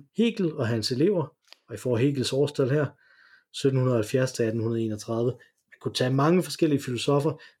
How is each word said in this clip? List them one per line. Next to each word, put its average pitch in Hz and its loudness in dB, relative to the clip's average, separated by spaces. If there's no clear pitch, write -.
Hegel 208 0
og 123 -2
hans 110 -2
elever, 156 0
og 110 -16
I - -12
får 123 0
Hegels 135 0
årstal 139 0
her, 147 2
sytten 135 0
hundrede 127 2
og 113 2
halvfjerds 127 0
til - -2
atten 113 -2
hundrede 113 -2
og 113 -2
enogtredive. 117 -4
Man - -20
kunne 120 -6
tage 127 0
mange 156 4
forskellige 147 0
filosofer. 143 0